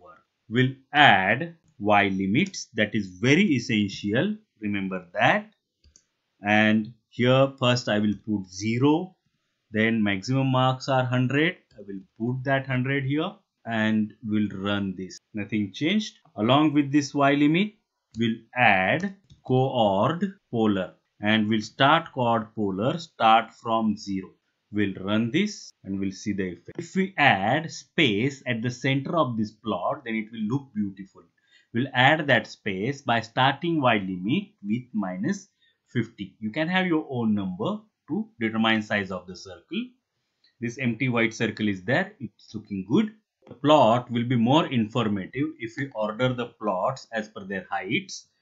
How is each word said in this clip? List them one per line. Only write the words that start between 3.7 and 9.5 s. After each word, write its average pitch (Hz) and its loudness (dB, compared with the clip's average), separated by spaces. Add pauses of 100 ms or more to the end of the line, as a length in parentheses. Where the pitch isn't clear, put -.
Remember 95 -4
that. 160 0 (920)
And 107 2 (160)
here 131 2
first 123 0
I 104 2
will 104 0 (100)
put 101 -4
zero, 127 0 (560)